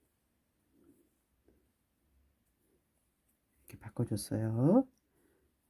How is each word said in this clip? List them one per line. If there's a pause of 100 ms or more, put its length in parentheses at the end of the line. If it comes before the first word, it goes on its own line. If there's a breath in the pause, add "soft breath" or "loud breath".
(3750)
이렇게
바꿔줬어요. (840)